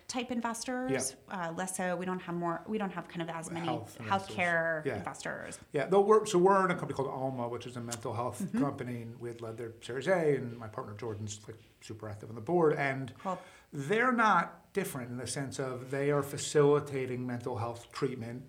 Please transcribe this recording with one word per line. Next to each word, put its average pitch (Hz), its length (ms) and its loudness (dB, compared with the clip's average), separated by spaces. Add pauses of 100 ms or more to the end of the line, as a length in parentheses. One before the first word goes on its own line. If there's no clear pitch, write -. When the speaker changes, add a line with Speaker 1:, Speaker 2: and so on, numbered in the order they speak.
Speaker 1:
type - 240 -4
investors. 233 840 -2 (120)
Speaker 2:
Yeah. 180 200 -4
Speaker 1:
Uh, 165 80 -6
less 185 200 -4
so, 180 200 0
we 180 100 -4
don't 185 140 -2
have 175 160 -4
more, 170 320 -2
we 214 100 0
don't 196 140 -2
have 170 160 -8
kind 175 120 -6
of 165 80 -4
as 165 220 -8
many 170 160 -4
Speaker 2:
Health 120 320 -4
investors. 196 380 -2
Speaker 1:
healthcare 165 500 2
Speaker 2:
Yeah. 120 120 -2
Speaker 1:
investors. - 600 -8 (140)
Speaker 2:
Yeah, 143 140 2
though 202 160 8
we're, 214 220 8
so 180 140 4
we're 190 260 8
in 180 60 4
a 175 60 2
company 139 180 -4
called 135 140 0
Alma, 131 400 -2
which 117 180 -6
is 120 100 -10
a 120 40 -8
mental 117 340 -6
health 120 260 -4
Speaker 1:
Mm-hmm. 202 200 -2
Speaker 2:
company. 123 460 -2 (120)
We 120 120 -8
had 113 100 -10
led 113 160 -8
their 113 240 -8
Series 131 260 -6
A, 160 300 4
and 120 200 -4
my 117 120 -10
partner 110 280 -10
Jordan's, 104 520 -8
like, 113 80 -12 (240)
super - 280 -12
active 104 200 -10
on 110 80 -12
the 117 40 -10
board. 160 340 6
And 135 380 -2 (120)
Speaker 1:
Cool. 185 160 -4 (320)
Speaker 2:
they're 208 400 2
not 208 600 2
different 139 380 -4
in 120 60 -6
the 123 100 -6
sense 135 320 -4
of 131 320 -4
they 139 220 2
are 143 100 4
facilitating 143 1040 4
mental 120 300 -4
health 117 340 -6
treatment 123 580 -4